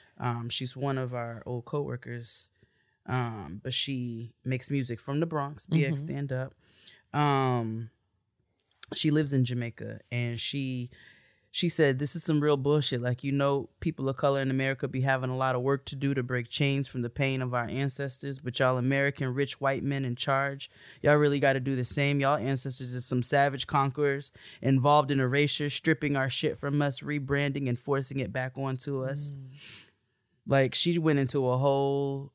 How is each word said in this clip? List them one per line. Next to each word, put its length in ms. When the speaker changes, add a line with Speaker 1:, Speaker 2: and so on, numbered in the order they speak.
Speaker 1:
Um, 300
she's 280
one 200
of 180
our 300
old 220
coworkers, 840
um, 560
but 120
she 580
makes 240
music 280
from 220
the 60
Bronx, 400
B 180
X 160
Speaker 2:
Mm-hmm. 60
Speaker 1:
Stand 260
Up. 220
Um, 720
she 160
lives 240
in 100
Jamaica, 560
and 300
she, 480
she 180
said, 300
"This 180
is 80
some 160
real 160
bullshit. 460
Like, 220
you 60
know, 380
people 280
of 80
color 240
in 100
America 380
be 140
having 260
a 80
lot 180
of 60
work 240
to 120
do 180
to 80
break 260
chains 400
from 140
the 80
pain 320
of 100
our 160
ancestors, 680
but 200
y'all 200
American 560
rich 260
white 240
men 220
in 100
charge, 540
y'all 140
really 240
gotta 200
do 160
the 80
same. 360
Y'all 180
ancestors 560
is 100
some 180
savage 440
conquerors 680
involved 480
in 100
erasure, 480
stripping 480
our 140
shit 260
from 240
us, 200
rebranding 680
and 100
forcing 400
it 140
back 240
onto 480
us." 260
Speaker 2:
Mm. 120
Speaker 1:
Like, 280
she 200
went 220
into 300
a 100
whole 760